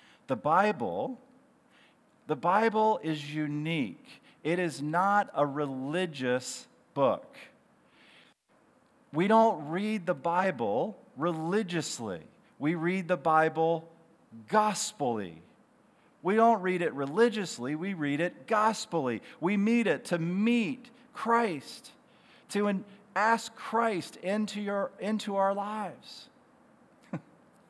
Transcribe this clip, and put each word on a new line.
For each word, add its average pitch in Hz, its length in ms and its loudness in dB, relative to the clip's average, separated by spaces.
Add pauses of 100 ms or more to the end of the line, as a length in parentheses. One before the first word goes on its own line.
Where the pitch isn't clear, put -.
(280)
The 131 80 -2
Bible, 151 800 0 (1080)
the 151 80 -2
Bible 214 680 4
is 151 320 -6
unique. 151 720 -4 (380)
It 170 160 0
is 147 220 -4
not 190 520 2
a 147 120 2
religious 139 1200 -2 (260)
book. 127 440 2 (1800)
We 175 140 2
don't 208 420 4
read 202 360 -2
the 180 80 0
Bible 156 840 0 (200)
religiously. 160 1040 -2 (380)
We 160 160 0
read 175 320 -2
the 180 100 0
Bible 160 720 2 (600)
gospelly. 123 840 0 (840)
We 190 140 0
don't 226 260 6
read 180 200 0
it 143 120 -2
religiously, 151 840 0
we 190 180 -6
read 147 260 -2
it 180 280 -4
gospelly. 175 760 0 (180)
We 190 160 0
meet 220 320 2
it 147 180 0
to 175 140 -2
meet 196 680 0 (240)
Christ, 226 800 -2 (580)
to 202 180 0
in-, 196 160 0 (320)
ask 220 400 2
Christ 220 640 -2
into 208 440 -4
your, 202 380 -2
into 202 380 -4
our 196 160 4
lives. 202 720 -8 (840)
<laughs> - 60 -8 (500)